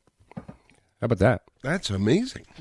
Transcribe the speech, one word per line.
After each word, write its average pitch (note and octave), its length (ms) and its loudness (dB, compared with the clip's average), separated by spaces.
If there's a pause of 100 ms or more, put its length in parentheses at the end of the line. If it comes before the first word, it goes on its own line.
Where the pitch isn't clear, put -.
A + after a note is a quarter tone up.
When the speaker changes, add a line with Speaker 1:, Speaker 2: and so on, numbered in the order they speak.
(360)
Speaker 1:
How - 60 -14 (640)
about A#2 120 0
that? F#2+ 240 4 (200)
Speaker 2:
That's E3 280 -4
amazing. A#2+ 560 0 (140)